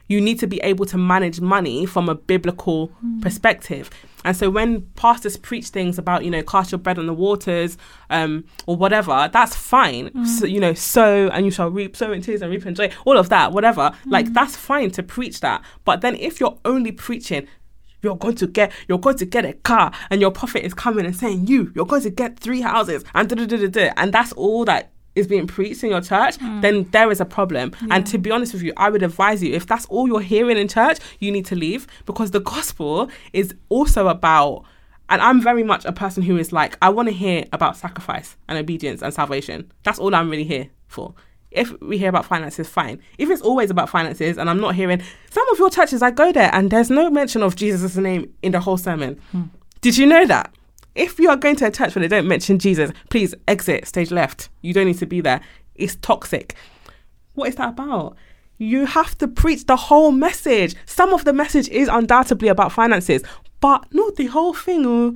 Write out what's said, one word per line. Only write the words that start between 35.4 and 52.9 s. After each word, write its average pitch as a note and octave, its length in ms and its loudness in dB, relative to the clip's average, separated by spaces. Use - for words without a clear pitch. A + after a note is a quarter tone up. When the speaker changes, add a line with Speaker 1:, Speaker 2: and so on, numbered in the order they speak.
Speaker 1:
very A#3 220 2
much G#3+ 220 0
a F3+ 80 -6
person F#3+ 300 -6
who F3+ 120 2
is E3 160 -2
like, D#3+ 300 -2
I F#3 80 6
wanna A3+ 220 0
hear F3+ 420 -2
about D#3+ 240 -2
sacrifice - 580 -12
and D#3+ 80 -6
obedience D#3 440 -6
and C#3+ 120 -6
salvation. C#3+ 580 -6
That's G#3 160 -2
all F#3+ 140 -2
I'm E3 160 2
really D#3 140 -4
here C#3+ 240 -6
for. - 240 -16
If A#3+ 220 -4
we - 160 -6
hear F#3+ 120 0
about F3+ 160 0
finances, D#3+ 420 -6
fine. C#3+ 320 -4
If D4 120 -2
it's F#4+ 120 0
always A#3 280 2
about F3 200 0
finances E3 480 -2
and E3+ 120 -2
I'm F3+ 100 0
not G3+ 160 -2
hearing, F3+ 260 0
some B4+ 180 0
of G4+ 100 2
your F#4 100 6
churches, D4+ 320 2
I B3 100 4
go D#4 220 4
there G#3+ 200 6
and F#3+ 160 4
there's A#3 200 4
no D4+ 200 4
mention C#4+ 320 0
of F#3 140 0
Jesus' F#3 400 -2
name F#3 320 -2
in F#3 100 -2
the F#3 80 0
whole F#3 160 -2
sermon. E3 420 -4
Speaker 2:
Hmm. F3+ 120 -4
Speaker 1:
Did A#3+ 180 2
you C4+ 100 6
know E4 180 8
that? D3 260 0
If - 240 -4
you E4 100 6
are C#4+ 60 4
going C#4+ 220 0
to C4+ 100 0
a G#3 40 0
church G#3 240 -2
where F#3 60 0
they E3 60 0
don't F3+ 200 2
mention F#3 300 2
Jesus, D#3+ 340 2